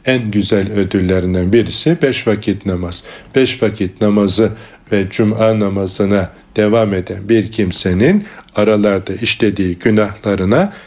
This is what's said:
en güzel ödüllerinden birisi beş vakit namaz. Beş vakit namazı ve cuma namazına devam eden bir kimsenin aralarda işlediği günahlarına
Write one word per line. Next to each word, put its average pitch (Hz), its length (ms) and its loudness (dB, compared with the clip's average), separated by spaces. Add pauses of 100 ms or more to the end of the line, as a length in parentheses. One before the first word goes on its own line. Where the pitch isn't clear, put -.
en 123 260 -2
güzel 101 400 0
ödüllerinden 92 800 0
birisi 117 480 2
beş 131 260 0
vakit 101 380 -2
namaz. 90 380 -6 (320)
Beş 131 280 0
vakit 98 380 -2
namazı 104 500 2 (400)
ve 98 180 0
cuma 110 500 2
namazına 98 720 -2 (240)
devam 107 380 2
eden 95 360 -6
bir 113 220 2
kimsenin 104 760 0 (300)
aralarda 104 580 2
işlediği 95 640 -2
günahlarına 107 960 0 (140)